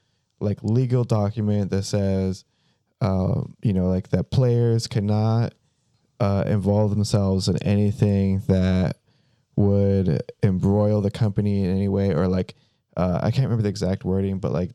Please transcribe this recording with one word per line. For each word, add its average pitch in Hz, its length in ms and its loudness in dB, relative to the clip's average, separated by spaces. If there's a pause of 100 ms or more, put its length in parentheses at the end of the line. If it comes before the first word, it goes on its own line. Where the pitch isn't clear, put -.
(400)
like, 101 240 -4
legal 123 400 0
document 104 680 0
that 95 120 -2
says, 95 600 -2 (580)
uh, 95 400 0 (200)
you 104 120 0
know, 92 140 0
like, 92 220 -2
that - 220 -2
players 120 560 2
cannot, 107 680 0 (680)
uh, 101 280 0
involve 101 440 2
themselves 101 560 0
in 92 140 0
anything 101 840 2
that 92 500 2 (600)
would 98 680 2 (200)
embroil 101 580 2
the 101 100 0
company 101 520 -2
in 90 60 0
any 95 180 0
way, 98 260 0
or, 85 140 0
like, 92 280 -2 (420)
uh, 90 240 -2
I 110 100 0
can't 131 140 0
remember 113 180 -2
the 101 60 0
exact 95 360 -4
wording, 95 340 -2
but, 65 120 -4
like, 85 240 -4